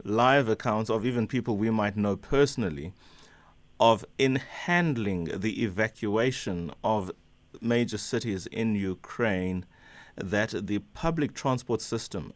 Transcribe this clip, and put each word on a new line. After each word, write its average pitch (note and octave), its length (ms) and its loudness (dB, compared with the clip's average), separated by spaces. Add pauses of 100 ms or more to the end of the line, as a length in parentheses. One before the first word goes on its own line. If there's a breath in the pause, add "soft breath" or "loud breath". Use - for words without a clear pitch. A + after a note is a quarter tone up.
live A#2+ 460 4
accounts A2 400 0
of A2 160 0
even A#2+ 220 0
people A#2+ 280 -2
we G#2+ 140 0
might G#2 260 0
know G#2 200 0
personally F#2+ 800 0 (840 soft breath)
of A2+ 260 6 (120)
in C3 200 4
handling A#2 880 0
the G2 380 -2
evacuation G#2+ 1080 0 (120)
of G#2 280 0 (500)
major A#2 380 2
cities G#2+ 480 -4
in A2+ 260 0
Ukraine, F#2 920 -2 (500 soft breath)
that G#2 500 -2
the G2+ 140 -2 (160)
public D#3+ 400 -2
transport B2 460 -2
system, - 540 -6